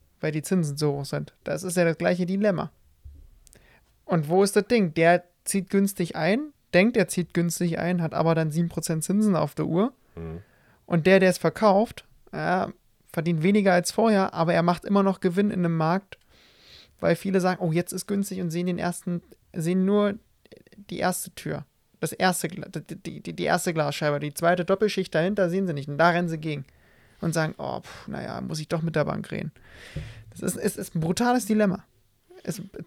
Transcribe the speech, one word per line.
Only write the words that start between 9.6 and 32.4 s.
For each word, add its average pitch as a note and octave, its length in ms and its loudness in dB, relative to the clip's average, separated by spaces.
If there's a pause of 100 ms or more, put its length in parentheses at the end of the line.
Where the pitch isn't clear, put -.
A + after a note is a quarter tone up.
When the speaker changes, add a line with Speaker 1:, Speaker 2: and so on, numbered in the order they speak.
Speaker 1:
Uhr. F#3+ 260 0 (220)
Speaker 2:
Mhm. E2 260 -10 (460)
Speaker 1:
Und E3 200 2
der, F#3+ 140 8
der F#3 100 6
es - 80 0
verkauft, G3+ 680 2 (280)
ja, E3 400 -2 (400)
verdient E3 300 -2
weniger G3 300 4
als F3 200 2
vorher, G#3+ 420 2
aber E3 180 2
er E3+ 100 4
macht E3+ 220 2
immer G3 180 4
noch F#3+ 180 2
Gewinn G3 300 2
in F#3 100 -2
einem E3+ 160 0
Markt, E3 420 -2 (840)
weil E3+ 160 2
viele F#3+ 240 0
sagen, F3+ 240 0
"Oh, D#3+ 80 0
jetzt F3 200 -2
ist F#3+ 140 -8
günstig", G3 360 -4
und E3+ 80 -4
sehen F3 160 -4
den F3 120 -2
ersten, F3 440 -4 (320)
sehen F3+ 320 0
nur G#3 300 2 (720)
die F3+ 80 2
erste - 320 -2
Tür, D3 340 -8 (360)
das D#3+ 120 -2
erste F#3 360 0
Gla-, D3 200 -12
die, D#3 280 -12
die, D#3+ 260 -12
die, E3+ 100 -10
die E3 120 -6
erste F3 280 0
Glasscheibe, D3 480 -2
die D3 140 -8
zweite F3 320 0
Doppelschicht G3 480 -2
dahinter F#3 340 0
sehen F#3+ 180 -2
sie E3+ 60 -2
nicht C#3+ 160 -8
und C#3+ 80 -8
da E3 140 6
rennen F3 180 0
sie D#3+ 80 -4
gegen D3+ 300 -6 (560)
und E3+ 100 -2
sagen, D#3+ 240 -2
"Oh, C3+ 240 -8
pf, - 280 -18
naja, - 340 -8
muss D#3 180 -8
ich D#3 80 -10
doch E3 140 -2
mit E3 140 -4
der D3 100 0
Bank - 240 -6
reden." - 200 -8 (800)
Das - 100 -18
ist, - 160 -6
es - 200 -4
ist - 180 -10
ein E3 60 -4
brutales A3+ 460 0
Dilemma. G#3 380 0 (580)